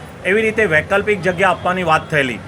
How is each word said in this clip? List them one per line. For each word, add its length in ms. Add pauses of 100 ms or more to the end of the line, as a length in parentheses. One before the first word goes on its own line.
(240)
એવી 180
રીતે 240
વૈકલ્પિક 560
જગ્યા 280
આપવાની 340
વાત 280
થયેલી. 360